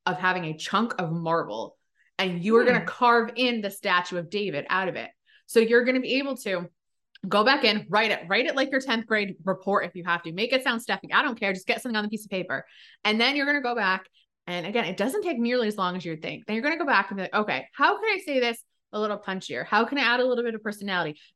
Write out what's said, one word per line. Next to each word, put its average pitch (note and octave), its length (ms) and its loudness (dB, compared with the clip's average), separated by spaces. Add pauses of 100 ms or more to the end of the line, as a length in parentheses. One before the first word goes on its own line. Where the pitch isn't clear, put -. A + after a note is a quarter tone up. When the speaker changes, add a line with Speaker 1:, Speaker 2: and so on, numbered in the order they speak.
Speaker 1:
of F3+ 120 0
having F3+ 280 0
a D#3 100 -4
chunk G#3+ 440 -2
of D#3+ 120 -2
marble, E3 640 -2 (420)
and F3+ 260 -2
you A3 120 6
are A#3+ 80 6
gonna A#3+ 160 4
Speaker 2:
Hmm. E3 60 -6
Speaker 1:
carve A#3 500 4
in A#3+ 240 0
the G3+ 100 -4
statue F3+ 460 0
of E3+ 140 -6
David F3 380 -4
out F#3 200 0
of - 80 -4
it. - 140 -8 (360)
So - 140 4
you're A#3 240 6
gonna B3+ 160 2
be A#3+ 140 -2
able C4+ 240 0
to F3+ 300 -4 (600)
go G3+ 160 4
back C4+ 200 4
in, G#3+ 240 2
write G#3 220 2
it, - 180 -4
write A3 180 2
it D4 100 -2
like C4+ 140 0
your C4+ 100 0
tenth A#3 260 -2
grade G#3 380 -2
report F#3+ 420 0
if F3+ 80 -12
you F3 100 -12
have E3+ 200 0
to. E3 80 -8
Make A3 200 -2
it C4 100 2
sound A#3+ 200 -2
stuffy. F#3 300 -4
I G#3 100 4
don't C4 160 -4
care. G3 140 0
Just F#3 140 -8
get - 140 0
something A#3 160 -6
on G#3+ 60 0
the G#3 80 -4
piece G#3+ 140 -6
of - 60 -20
paper. F3+ 360 -4 (380)
And G#3+ 160 4
then C4 160 4
you're C#4 100 0
gonna C#4+ 160 0
go A#3+ 120 -2
back. F#3+ 340 0 (380)
And F3 200 -6
again, G#3+ 180 -2
it F3 140 -4
doesn't C4+ 240 -2
take E4+ 160 -2
nearly A#3 300 0
as G#3 100 -4
long F3+ 180 -2
as F3 80 -8
you E3 80 -6
would D#3+ 100 -8
think. D3+ 240 -8
Then G#3 80 -4
you're A3+ 80 -2
gonna D4+ 140 0
go D#4+ 80 -4
back A#3 260 4
and G3+ 60 -6
be F#3+ 60 -4
like, E3+ 120 -4
"Okay, G3 380 0
how D#4+ 260 2
can A4 140 -6
I F#4 60 -2
say C4+ 220 -2
this A#3 220 0 (300)
a G#3+ 80 -4
little G#3 180 -2
punchier? E3+ 460 -6
How G#3+ 220 4
can C#4 120 -4
I C4+ 40 2
add A#3+ 180 4
a B3 60 4
little A#3+ 180 0
bit A3+ 100 -2
of G#3+ 80 -10
personality? G3 560 -2 (180)